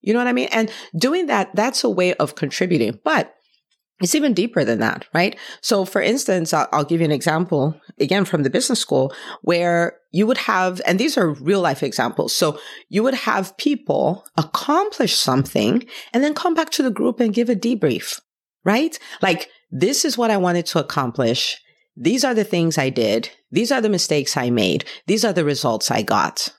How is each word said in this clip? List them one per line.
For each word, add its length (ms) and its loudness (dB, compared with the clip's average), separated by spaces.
You 100 0
know 80 2
what 80 0
I 40 0
mean? 200 0
And 180 0
doing 300 0
that, 280 -2
that's 300 0
a 60 2
way 240 2
of 200 -2
contributing. 720 0
But 300 0
it's 140 0
even 180 2
deeper 320 0
than 140 0
that, 340 -2
right? 260 0
So 240 0
for 160 -2
instance, 540 0
I'll, 180 2
I'll 120 2
give 160 0
you 40 2
an 80 2
example, 680 0
again, 260 2
from 200 0
the 40 2
business 320 0
school, 320 0
where 560 0
you 160 2
would 120 2
have, 480 0
and 120 2
these 200 0
are 160 2
real 260 0
life 220 0
examples. 520 -2
So 240 0
you 140 0
would 100 2
have 460 -4
people 680 0
accomplish 800 0
something 680 2
and 100 4
then 100 0
come 200 0
back 160 -2
to 120 -2
the 80 2
group 300 -2
and 140 2
give 160 0
a 40 2
debrief, 680 -2
right? 340 0
Like, 300 0
"This 360 0
is 100 -2
what 140 2
I 80 2
wanted 280 2
to 140 0
accomplish. 800 -2
These 300 0
are 100 0
the 80 2
things 360 0
I 100 2
did. 420 0
These 180 0
are 120 2
the 80 2
mistakes 440 0
I 140 0
made. 380 2
These 200 2
are 80 0
the 100 2
results 460 0
I 100 2
got." 480 0